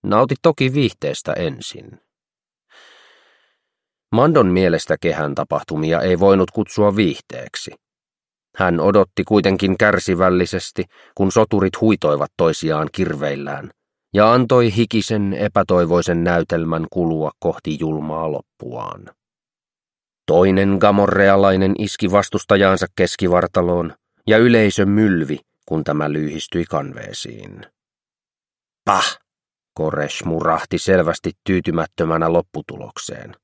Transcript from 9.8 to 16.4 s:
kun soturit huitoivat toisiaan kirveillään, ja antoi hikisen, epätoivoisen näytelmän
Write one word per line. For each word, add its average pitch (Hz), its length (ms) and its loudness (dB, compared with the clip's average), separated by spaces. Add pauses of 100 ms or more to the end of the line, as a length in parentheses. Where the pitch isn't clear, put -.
kun 98 180 0
soturit 101 480 0
huitoivat 76 560 0
toisiaan 78 560 -2
kirveillään, 71 760 -6 (440)
ja 107 180 6
antoi 120 440 4
hikisen, 107 560 0
epätoivoisen 87 920 0
näytelmän 82 680 -2